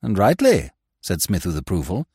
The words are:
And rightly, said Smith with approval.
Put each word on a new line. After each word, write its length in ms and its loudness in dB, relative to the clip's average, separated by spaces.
And 140 -2
rightly, 540 2
said 180 -2
Smith 240 -2
with 120 -2
approval. 580 -4